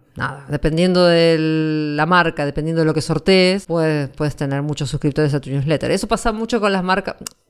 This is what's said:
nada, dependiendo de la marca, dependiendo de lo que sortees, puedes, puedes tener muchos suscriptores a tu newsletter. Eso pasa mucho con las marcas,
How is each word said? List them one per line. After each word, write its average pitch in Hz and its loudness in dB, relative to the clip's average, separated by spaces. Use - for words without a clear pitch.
nada, 139 -8
dependiendo 175 2
de 165 6
la 151 0
marca, 170 2
dependiendo 156 -4
de 156 4
lo 160 2
que 151 -2
sortees, 185 2
puedes, 156 0
puedes 151 -4
tener 139 -4
muchos 147 -6
suscriptores 151 0
a 143 0
tu 131 -12
newsletter. 143 -2
Eso 196 -2
pasa 226 -2
mucho 226 -2
con 202 0
las 185 -2
marcas, 190 -2